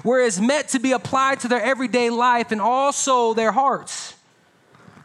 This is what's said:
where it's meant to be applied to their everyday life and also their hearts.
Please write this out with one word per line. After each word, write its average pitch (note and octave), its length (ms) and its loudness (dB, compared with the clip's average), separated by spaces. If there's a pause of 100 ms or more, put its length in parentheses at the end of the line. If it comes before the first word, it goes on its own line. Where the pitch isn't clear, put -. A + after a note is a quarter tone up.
where B3 200 2
it's G3+ 160 0
meant C#4 300 0
to C4+ 100 0
be C4 120 0
applied C4 480 0
to B3 80 -6
their A#3 140 0
everyday A#3+ 500 0
life A#3+ 400 0
and G#3+ 100 -4
also B3+ 720 2
their A3 180 0
hearts. A#3 640 -2 (920)